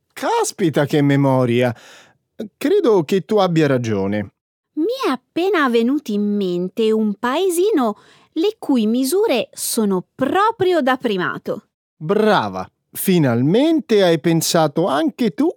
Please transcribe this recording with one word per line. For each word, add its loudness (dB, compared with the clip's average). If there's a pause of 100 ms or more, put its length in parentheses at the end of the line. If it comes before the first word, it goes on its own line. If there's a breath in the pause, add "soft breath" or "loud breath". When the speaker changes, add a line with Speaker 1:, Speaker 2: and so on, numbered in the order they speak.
(140)
Speaker 1:
Caspita, -2
che 0
memoria! 2 (800 loud breath)
Credo 2
che -2
tu -2
abbia 2
ragione. -2 (460)
Speaker 2:
Mi -4 (200)
è 0
appena -2
venuto 0
in -2
mente -2
un 0
paesino -2 (340 soft breath)
le -2
cui 0
misure 0
sono -2 (100)
proprio 0
da 0
primato. -6 (320)
Speaker 1:
Brava! 0 (260)
Finalmente 2
hai 4
pensato 0
anche -2
tu 0